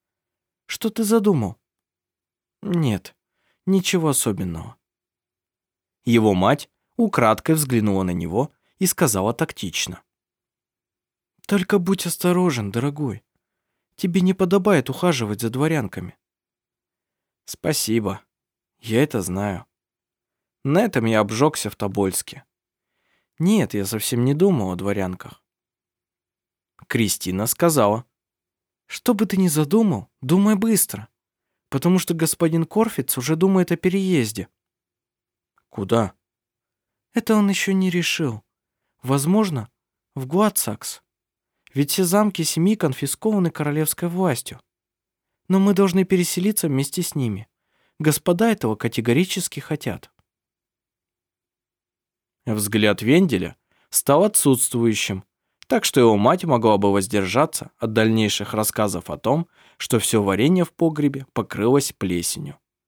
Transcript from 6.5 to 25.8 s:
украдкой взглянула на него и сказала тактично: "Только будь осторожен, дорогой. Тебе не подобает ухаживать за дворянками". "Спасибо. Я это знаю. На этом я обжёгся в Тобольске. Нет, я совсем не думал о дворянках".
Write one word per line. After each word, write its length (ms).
украдкой 580
взглянула 480
на 80
него 420
и 80
сказала 460
тактично: 720
"Только 320
будь 280
осторожен, 640
дорогой. 540
Тебе 240
не 140
подобает 560
ухаживать 500
за 80
дворянками". 720
"Спасибо. 720
Я 240
это 200
знаю. 420
На 180
этом 240
я 140
обжёгся 500
в 60
Тобольске. 680
Нет, 340
я 140
совсем 380
не 100
думал 380
о 40
дворянках". 640